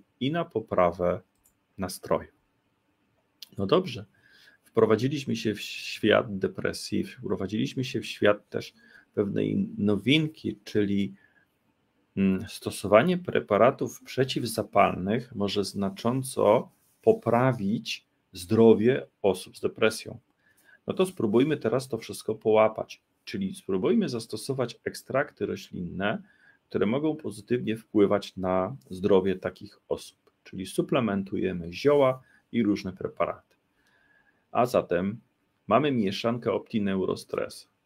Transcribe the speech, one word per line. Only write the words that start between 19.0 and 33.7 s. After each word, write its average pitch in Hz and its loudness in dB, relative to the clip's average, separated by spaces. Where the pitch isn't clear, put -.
osób - 0
z - -20
depresją. - -2
No - -4
to 185 0
spróbujmy 135 0
teraz 131 -2
to 113 -6
wszystko - -8
połapać, - 2
czyli 98 -6
spróbujmy 147 0
zastosować 123 -6
ekstrakty 120 -6
roślinne, 95 -6
które - 0
mogą 151 0
pozytywnie 110 -4
wpływać 101 2
na 92 -2
zdrowie 92 2
takich - -10
osób, - -10
czyli 92 -12
suplementujemy 98 -2
zioła 131 2
i 117 0
różne 98 -2
preparaty. - -8